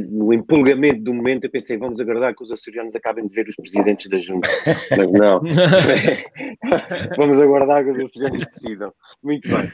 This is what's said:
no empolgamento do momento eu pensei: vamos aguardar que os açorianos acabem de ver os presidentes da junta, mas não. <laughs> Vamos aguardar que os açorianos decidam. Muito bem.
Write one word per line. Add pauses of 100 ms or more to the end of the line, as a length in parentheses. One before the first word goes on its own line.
no
empolgamento
do
momento
eu
pensei:
vamos
aguardar
que
os
açorianos
acabem
de
ver
os
presidentes
da
junta, (480)
mas
não.
<laughs>
Vamos
aguardar
que
os
açorianos
decidam. (300)
Muito
bem.